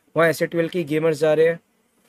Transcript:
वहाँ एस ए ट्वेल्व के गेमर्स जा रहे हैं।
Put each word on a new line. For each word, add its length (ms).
वहाँ 120
एस 120
ए 40
ट्वेल्व 240
के 140
गेमर्स 340
जा 160
रहे 140
हैं। 80